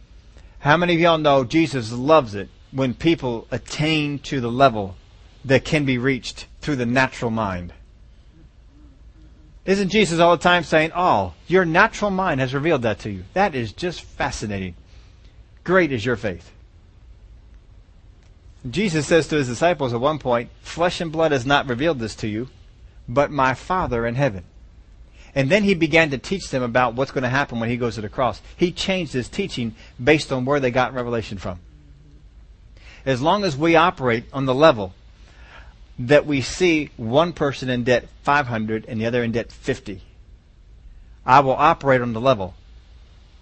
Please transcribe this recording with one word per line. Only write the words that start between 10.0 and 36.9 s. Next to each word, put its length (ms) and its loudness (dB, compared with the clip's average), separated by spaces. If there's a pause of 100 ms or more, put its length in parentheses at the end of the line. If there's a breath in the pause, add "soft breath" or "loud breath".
all 160 6
the 60 -2
time 200 4
saying, 320 2
"Oh, 400 0 (140)
your 160 4
natural 480 2
mind 280 0
has 140 -2
revealed 280 0
that 180 0
to 100 -8
you. 140 -10 (100)
That 220 0
is 160 -6
just 300 -8
fascinating. 720 -8 (880 soft breath)
Great 260 2
is 160 -4
your 100 -2
faith." 360 -8 (2250)
Jesus 360 -2
says 220 4
to 80 0
his 120 0
disciples 440 0
at 80 -2
one 200 0
point, 300 -2 (120)
"Flesh 380 -2
and 100 -6
blood 220 0
has 120 0
not 240 2
revealed 300 -2
this 180 -8
to 120 -6
you, 200 -6 (600 soft breath)
but 240 0
my 200 2
Father 540 -4
in 80 -4
heaven." 300 -2 (880 soft breath)
And 160 0
then 140 2
he 100 2
began 360 2
to 80 -4
teach 300 -8
them 140 -4
about 320 0
what's 160 -4
gonna 180 -2
happen 320 -2
when 80 -4
he 80 -2
goes 200 -4
to 40 -8
the 80 -8
cross. 320 -4 (160 soft breath)
He 160 0
changed 400 -4
his 160 -4
teaching 460 -6 (280 loud breath)
based 300 2
on 140 -2
where 140 2
they 100 0
got 240 0
revelation 420 -6
from. 240 -10 (1400 loud breath)
As 160 -2
long 240 0
as 100 -2
we 220 2
operate 560 2
on 140 -4
the 80 0
level 400 4 (1040 soft breath)
that 260 4
we 160 -2
see 560 0